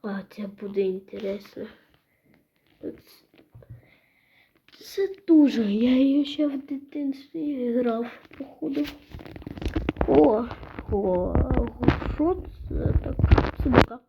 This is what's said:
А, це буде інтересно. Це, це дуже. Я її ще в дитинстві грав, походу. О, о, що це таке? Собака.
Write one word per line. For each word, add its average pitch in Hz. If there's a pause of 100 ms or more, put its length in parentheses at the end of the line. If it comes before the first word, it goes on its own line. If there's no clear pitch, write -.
А, 196
це 208 (140)
буде 196
інтересно. 196 (1120)
Це, - (1900)
це 392 (200)
дуже. 277 (100)
Я 226
її 269
ще 294
в 277
дитинстві 277
грав, 233 (320)
походу. 277 (1200)
О, 247 (440)
о, 190 (800)
що 339 (260)
це - (120)
таке? -
Собака. 247 (100)